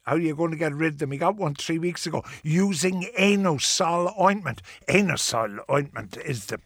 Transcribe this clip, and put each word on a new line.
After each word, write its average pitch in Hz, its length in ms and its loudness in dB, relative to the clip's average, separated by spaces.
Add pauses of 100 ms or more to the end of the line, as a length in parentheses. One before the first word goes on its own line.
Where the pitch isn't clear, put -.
How 135 140 0
are - 20 2
you 156 160 0
going 165 160 0
to 156 60 -4
get 156 180 0
rid 156 200 0
of 139 40 -14
them? 139 140 -2
He 139 60 -6
got 180 180 2
one 165 180 -2
three 165 240 -2
weeks 170 260 -2
ago 151 200 -4 (180)
using 185 760 2
anosol 185 1040 2
ointment. 185 400 2 (280)
Anosol 127 720 2 (100)
ointment 135 460 -2
is 143 300 -6
the 110 200 -8